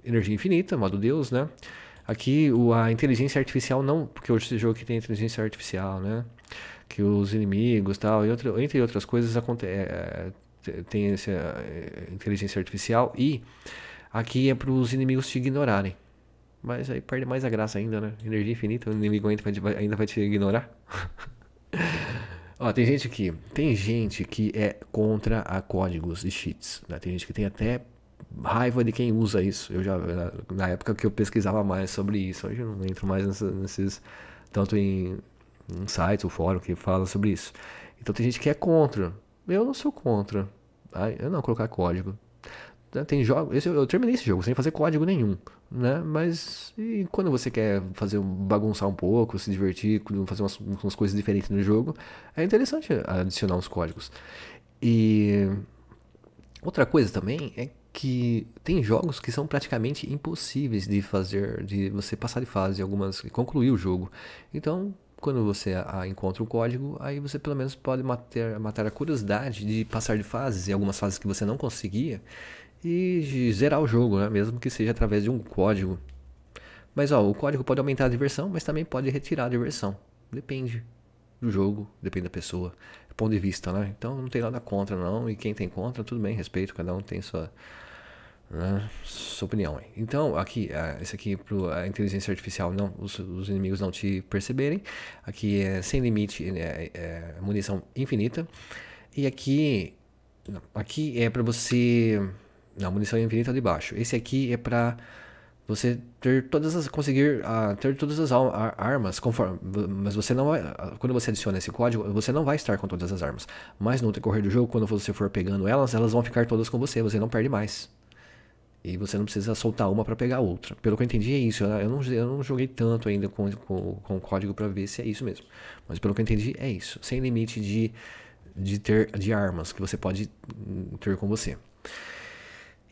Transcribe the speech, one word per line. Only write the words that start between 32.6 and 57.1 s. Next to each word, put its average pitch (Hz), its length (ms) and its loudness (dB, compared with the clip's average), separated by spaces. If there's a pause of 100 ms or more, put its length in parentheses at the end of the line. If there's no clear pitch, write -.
eu 110 140 -6
não 95 80 -6
entro 95 220 -4
mais 98 220 2
nessa, 98 240 -2
nesses, 95 500 -4 (500)
tanto 101 240 2
em, 95 440 2 (500)
em 90 180 -6
sites 95 360 2
ou 87 80 0
fórum 90 280 2
que 90 140 -4
fala 92 320 2
sobre 101 240 2
isso. - 240 -4 (480)
Então - 140 -4
tem 120 100 0
gente 123 140 0
que - 100 2
é 147 60 2
contra. 139 580 4 (340)
Eu 190 160 2
não 269 120 0
sou - 160 -2
contra, 101 580 0 (400)
tá? 104 220 -2
Eu - 180 -4
não 175 140 -2
colocar 113 240 0
código. 90 500 0 (760)
Né, 135 100 -2
tem 143 220 2
jogo, 135 280 2
esse, 143 140 2
eu 147 180 4
terminei 233 300 2
esse 240 100 -2
jogo 113 160 4
sem 117 120 0
fazer 135 180 2
código 156 320 2
nenhum, 135 320 2 (340)
né? 123 300 2
Mas 165 800 -2
e 220 340 -2
quando 190 180 2
você 127 220 2
quer 104 320 2 (100)
fazer 104 240 0
um, 101 60 2
bagunçar 98 640 2
um 98 60 0
pouco, 110 440 2
se - 140 -4
divertir, 98 500 2 (240)
fazer 98 180 -2
umas, 98 180 -2
umas 101 340 -4
coisas 101 180 2
diferentes 101 360 0
no 101 120 2
jogo, 110 320 4 (440)
é 156 40 0
interessante 233 520 2 (120)
adicionar 92 520 0
uns 90 100 -4
códigos. 82 420 -4 (720)
E 107 680 6 (1120)
outra 156 240 2
coisa 120 260 4